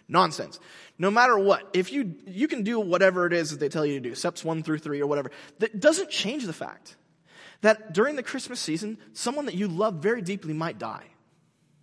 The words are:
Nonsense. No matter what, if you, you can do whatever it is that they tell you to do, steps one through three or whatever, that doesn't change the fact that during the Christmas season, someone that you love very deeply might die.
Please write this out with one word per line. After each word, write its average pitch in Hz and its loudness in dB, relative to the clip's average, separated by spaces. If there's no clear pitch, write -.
Nonsense. 160 0
No 190 2
matter 240 6
what, 196 4
if 185 0
you, 240 -4
you 196 -2
can 247 -4
do 226 0
whatever 180 4
it 165 0
is 160 0
that 143 -8
they 147 2
tell 156 0
you 147 0
to 127 -6
do, 117 -10
steps - -4
one 160 -4
through 156 0
three 147 -4
or 147 0
whatever, 143 -2
that 220 -2
doesn't 311 4
change 247 -4
the 165 -6
fact - -14
that 214 2
during 262 2
the 262 -6
Christmas 247 -8
season, 208 -6
someone 285 -4
that 185 -4
you 196 0
love 190 0
very 233 0
deeply 180 -6
might 156 -6
die. 110 -10